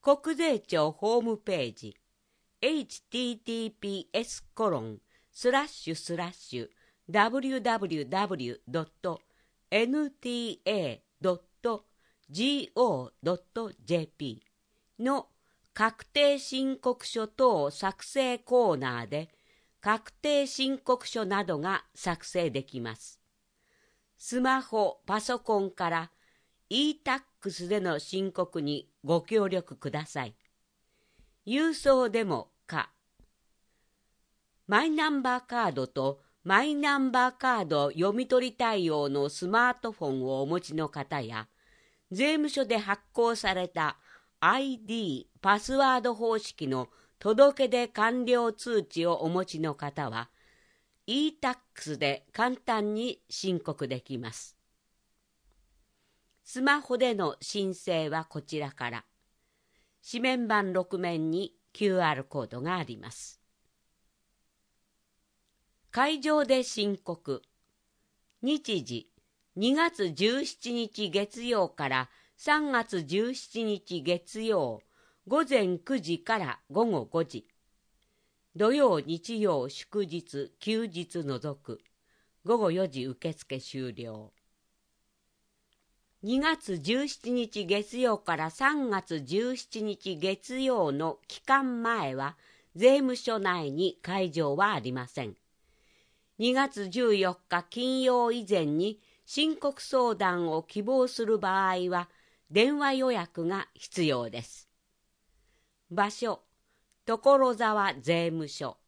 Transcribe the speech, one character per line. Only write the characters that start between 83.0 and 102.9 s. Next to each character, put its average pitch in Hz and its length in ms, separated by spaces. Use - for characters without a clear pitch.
受 135 260
付 - 300
終 127 320
了。 107 400
二 240 160
月 302 400
十 240 280
七 247 240
日 220 340
月 202 340
曜 233 180
か 170 200
ら 156 120
三 277 400
月 175 320
十 208 340
七 226 280
日 196 320
月 196 440
曜 233 320
の 156 360
期 - 160
間 254 400
前 202 320
は、 139 220
税 247 220
務 262 180
署 226 220
内 180 320
に 165 320
会 185 300
場 143 240
は 202 180
あ 156 60
り 120 140
ま 127 140
せ 127 180
ん。 101 100
二 247 160
月 262 340
十 226 240
四 185 240
日 175 220
金 262 320
曜 247 300
以 233 180
前 180 160
に 175 340
申 311 280
告 277 240
相 247 360
談 175 320
を 160 160
希 - 180
望 254 260
す 233 160
る 220 140
場 190 320
合 180 220
は、 175 180
電 247 260
話 277 180